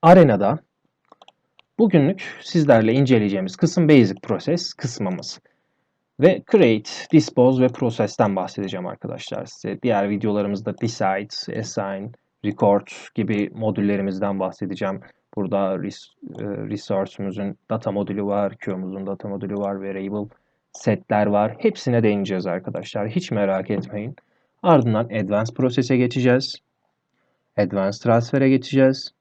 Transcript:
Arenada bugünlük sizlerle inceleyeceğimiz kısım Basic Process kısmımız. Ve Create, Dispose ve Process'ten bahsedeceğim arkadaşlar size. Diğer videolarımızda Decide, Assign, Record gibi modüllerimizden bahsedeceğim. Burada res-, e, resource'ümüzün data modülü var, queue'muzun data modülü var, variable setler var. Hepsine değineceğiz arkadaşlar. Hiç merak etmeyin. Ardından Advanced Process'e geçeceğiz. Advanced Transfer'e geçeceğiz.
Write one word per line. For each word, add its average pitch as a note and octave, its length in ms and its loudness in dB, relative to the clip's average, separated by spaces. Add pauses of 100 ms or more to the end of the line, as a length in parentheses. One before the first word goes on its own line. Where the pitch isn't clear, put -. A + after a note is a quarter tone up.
Arenada D3 580 8 (1200)
bugünlük F#3 600 2
sizlerle A#2+ 520 4
inceleyeceğimiz G#2+ 640 2
kısım E3 340 2
Basic A#2 320 6
Process - 520 -4
kısmımız. F#2+ 680 -8 (800)
Ve D#3+ 320 4
Create, A#2+ 380 4 (220)
Dispose B2+ 520 4
ve B2+ 40 4
Process'ten A2+ 680 0
bahsedeceğim F#2 520 -8
arkadaşlar - 580 -12
size. - 360 -10
Diğer G#2 280 0
videolarımızda G2+ 680 -4
Decide, G#2 840 -4
Assign, G2+ 520 -8 (340)
Record G2+ 420 2 (280)
gibi G#2 380 -2
modüllerimizden G2+ 880 -4
bahsedeceğim. F#2+ 600 -6 (360)
Burada G2 420 -2
res-, F#2+ 360 -10 (260)
e, G#2+ 40 -8
resource'ümüzün G2 1120 -6 (120)
data A2+ 220 -4
modülü G2+ 320 -4
var, G2+ 300 -2 (120)
queue'muzun F#2+ 420 -8
data G2 200 -10
modülü G2+ 280 -8
var, G2+ 200 -4
variable G2 600 -8 (360)
setler G#2 540 -2
var. G#2 340 0
Hepsine - 440 0
değineceğiz G2 440 0
arkadaşlar. F#2 600 -6
Hiç F3 240 -4
merak G2 380 -2
etmeyin. G#2 460 -6 (480)
Ardından A#2+ 420 4
Advanced G#2+ 500 -2
Process'e B2+ 420 0
geçeceğiz. B2 580 0 (1000)
Advanced G2 460 -2
Transfer'e A#2+ 460 2
geçeceğiz. C3+ 720 2